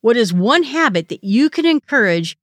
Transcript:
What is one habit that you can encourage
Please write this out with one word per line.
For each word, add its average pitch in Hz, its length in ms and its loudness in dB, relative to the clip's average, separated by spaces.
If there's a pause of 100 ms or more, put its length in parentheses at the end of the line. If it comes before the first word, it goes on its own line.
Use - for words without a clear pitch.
What 233 160 2
is 214 160 0
one 233 320 2
habit 262 440 -2
that - 140 -12
you 220 260 0
can 311 160 -4
encourage 214 800 0